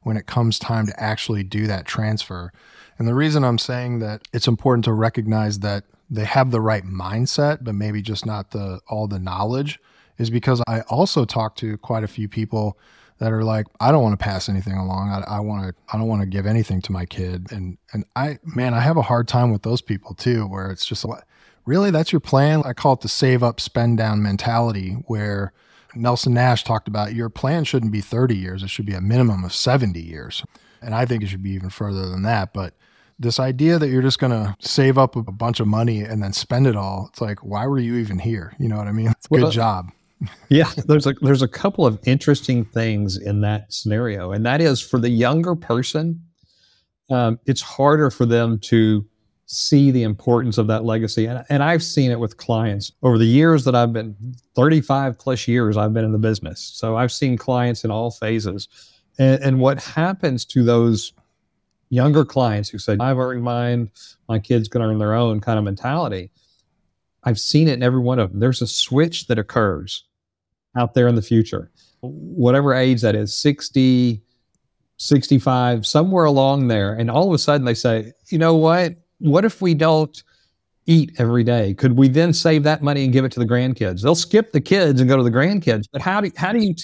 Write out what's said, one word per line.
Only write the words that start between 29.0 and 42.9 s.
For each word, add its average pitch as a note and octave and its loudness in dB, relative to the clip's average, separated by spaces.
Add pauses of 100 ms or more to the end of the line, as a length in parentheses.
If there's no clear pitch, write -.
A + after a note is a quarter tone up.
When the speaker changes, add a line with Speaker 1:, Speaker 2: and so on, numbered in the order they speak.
Speaker 1:
minimum G#2+ 2
of F2 -8
seventy A2+ -2
years." D#2+ -14 (380)
And A#2+ -10
I A#2+ 0
think A#2 -2
it G2 -4
should F#2+ -8
be G2+ -6
even F#2 -8
further F#2+ -8
than F#2 -6
that. G#2 -2
But F#2 -8 (440)
this A#2 -2
idea C3+ 2
that D3 0
you're B2+ 2
just C3 2
gonna A2 -2
save C3+ 2
up C3 4
a A#2 -4
bunch A2+ -4
of G#2+ 0
money A2 0
and G#2+ -6
then G2 -4
spend C3 0
it A#2+ 4
all, G2 -6
it's - -12
like, G#2 -6
why G#2 -6
were C#3 -2
you A#2+ -2
even G#2 -4
here? G2+ -6
You B2 -2
know G#2+ -2
what G#2 -6
I G#2 -6
mean? A2+ 0 (180)
Good D3+ 4
Speaker 2:
Well, A#2 2
Speaker 1:
job. G#2 -2 (560)
Speaker 2:
yeah, D#3 6 (160)
there's D3 4
a, C#3 0 (100)
there's C#3 4
a B2+ 2
couple G3 0
of G#2+ 0
interesting C3 2
things G#2 -2